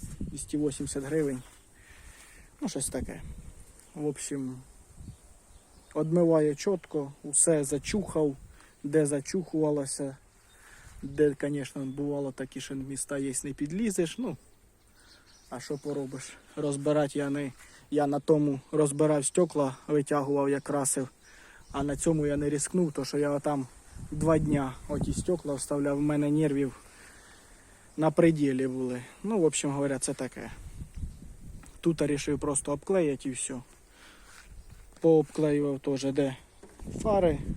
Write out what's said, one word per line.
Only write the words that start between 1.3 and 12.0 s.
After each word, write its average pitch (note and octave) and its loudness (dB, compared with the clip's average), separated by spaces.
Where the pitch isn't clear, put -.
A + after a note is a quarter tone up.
Ну, C4+ -4
щось C#3+ -4
таке. B2 -8
В D3+ -4
общем, C#3 -6
одмиває D#3 4
чітко, D3 -2
усе D3 4
зачухав, D3 0
де D3 4
зачухувалося. D3 -2
Де, C#3+ 4
конечно, C#3+ -4
бувало C#3+ -4